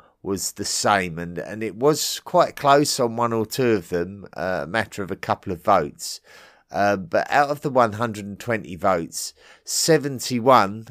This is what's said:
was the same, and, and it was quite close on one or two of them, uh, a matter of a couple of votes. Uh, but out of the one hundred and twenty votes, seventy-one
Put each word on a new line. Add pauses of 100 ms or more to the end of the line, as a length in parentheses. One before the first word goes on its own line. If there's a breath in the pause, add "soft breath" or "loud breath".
(220 soft breath)
was
the
same,
and,
and
it
was
quite
close
on
one
or
two
of
them,
uh,
a
matter
of
a
couple
of
votes. (500 loud breath)
Uh,
but
out
of
the
one
hundred
and
twenty
votes, (300 soft breath)
seventy-one